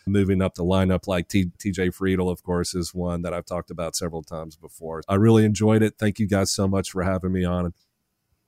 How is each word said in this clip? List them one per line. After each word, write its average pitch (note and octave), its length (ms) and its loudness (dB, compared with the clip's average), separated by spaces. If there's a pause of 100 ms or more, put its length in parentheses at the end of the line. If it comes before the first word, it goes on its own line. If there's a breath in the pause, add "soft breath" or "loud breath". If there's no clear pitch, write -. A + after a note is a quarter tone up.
moving G2 360 2
up F#2 120 0
the F2 100 -4
lineup. F#2 420 2
Like F2+ 220 -2
T-, F#2 300 0
T G#2 120 -4
J F#2 200 0
Friedel, F#2 400 0
of F2 120 -8
course, F2 320 -2
is F2 200 -6
one F2 280 -4
that F2 120 -6
I've F2 120 -8
talked F2 240 -8
about E2+ 240 -8
several E2 280 -6
times D#2+ 340 -12
before. D#2+ 520 -14
I G2 80 2
really A2 280 6
enjoyed G#2+ 380 4
it. G#2+ 160 0
Thank G#2+ 200 -2
you A2 80 0
guys G2 240 2
so G2 160 0
much F#2+ 240 -2
for F#2 120 -4
having F#2 300 -2
me F#2 120 0
on. F2 300 -2 (720)